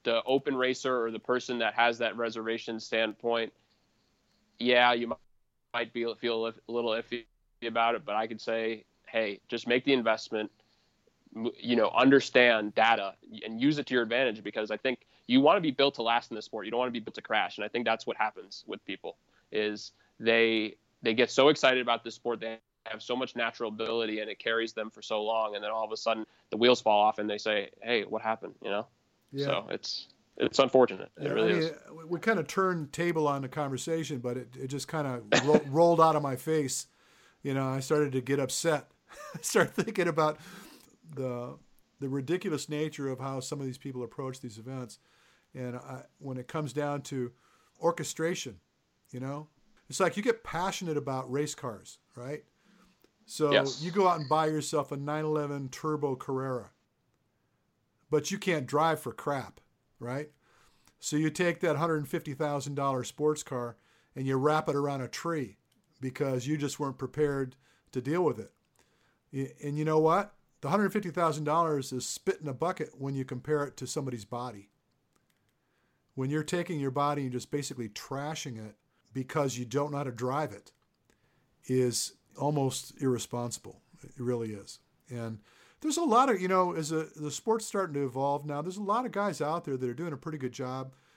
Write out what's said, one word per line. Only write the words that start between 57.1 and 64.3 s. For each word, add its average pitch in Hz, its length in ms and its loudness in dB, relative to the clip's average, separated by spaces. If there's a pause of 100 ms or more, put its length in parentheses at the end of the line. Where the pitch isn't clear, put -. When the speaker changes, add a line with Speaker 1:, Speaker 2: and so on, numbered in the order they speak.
Speaker 2:
but 156 220 2
you 202 60 -4
can't 160 300 0
drive 151 340 2
for 120 120 -6
crap, - 460 -6 (400)
right? 135 300 -8 (680)
So - 180 -2
you 156 120 4
take 165 320 0
that 160 160 4
hundred 156 300 0
fifty 160 260 -6
thousand 143 420 -2
dollar 135 280 0
sports 151 400 0
car 120 340 -6 (380)
and 135 120 -4
you 135 100 2